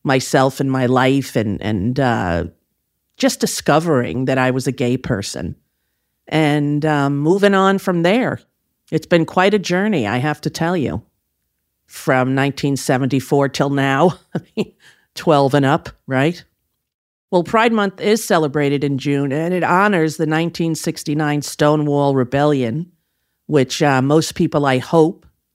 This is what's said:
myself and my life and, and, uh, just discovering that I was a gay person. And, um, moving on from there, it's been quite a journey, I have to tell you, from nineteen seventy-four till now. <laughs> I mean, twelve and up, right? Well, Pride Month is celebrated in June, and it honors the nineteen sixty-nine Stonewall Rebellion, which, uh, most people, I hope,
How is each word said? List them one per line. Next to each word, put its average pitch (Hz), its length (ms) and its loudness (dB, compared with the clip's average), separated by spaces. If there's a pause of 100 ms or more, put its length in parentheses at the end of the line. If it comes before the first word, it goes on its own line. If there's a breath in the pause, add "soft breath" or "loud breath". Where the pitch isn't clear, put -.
myself 135 580 0
and 135 120 -2
my 131 140 0
life 131 500 2
and, 104 240 -2
and, 110 400 -4
uh, 110 440 0 (760)
just - 220 -2
discovering 143 840 0
that 131 120 0
I 131 140 0
was 127 160 -2
a 139 60 -2
gay 123 240 -2
person. 98 580 -6 (720)
And, 147 580 0
um, 143 340 0
moving 190 360 2
on 190 240 2
from 180 240 -2
there, 196 380 0 (500)
it's 156 160 -4
been 165 200 2
quite 190 280 2
a 214 60 2
journey, 180 480 -2
I 107 80 -2
have 147 240 -2
to 156 100 -4
tell 170 260 -2
you, 113 260 -4 (840)
from 131 480 0
nineteen 139 420 0
seventy-four 139 760 0
till 139 200 -2
now. 139 560 0
<laughs> - 80 -12
I - 60 -6 (160)
mean, - 160 -6 (420 soft breath)
twelve 143 400 2
and 143 100 4
up, 135 260 0 (160)
right? 135 360 -2 (880)
Well, 175 140 2
Pride 226 280 2
Month 202 280 0
is 214 240 0
celebrated 147 580 0
in 143 160 -2
June, 139 320 -2
and 165 240 -2
it 180 80 -2
honors 175 540 2
the 160 100 -2
nineteen 160 480 -2
sixty-nine 147 680 -4
Stonewall 147 720 2
Rebellion, 139 720 0 (560)
which, 143 360 0
uh, 135 200 4
most 151 320 2
people, 151 320 0
I 131 120 2
hope, 165 480 0 (280)